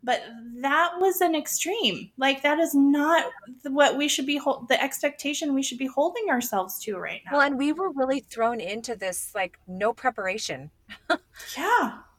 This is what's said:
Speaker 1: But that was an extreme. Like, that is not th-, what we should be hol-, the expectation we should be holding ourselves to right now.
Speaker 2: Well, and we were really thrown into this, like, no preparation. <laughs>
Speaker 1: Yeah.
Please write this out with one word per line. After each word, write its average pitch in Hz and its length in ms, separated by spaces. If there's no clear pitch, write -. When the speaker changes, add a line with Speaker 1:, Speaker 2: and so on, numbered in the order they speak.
Speaker 1:
But 247 180
that 311 380
was 370 220
an 339 140
extreme. 311 800
Like, 269 260
that 294 160
is 320 160
not 294 560
th-, 277 100
what 277 240
we 285 120
should 277 160
be 285 100
hol-, 277 320
the 262 160
expectation 285 680
we 269 100
should 247 140
be 269 100
holding 349 420
ourselves 233 540
to 202 140
right 165 280
now. 285 120
Speaker 2:
Well, 285 100
and 277 100
we 285 140
were 359 200
really 269 280
thrown 226 400
into 214 380
this, 190 360
like, 185 240
no 196 260
preparation. 190 760
<laughs> - 20
Speaker 1:
Yeah. 349 420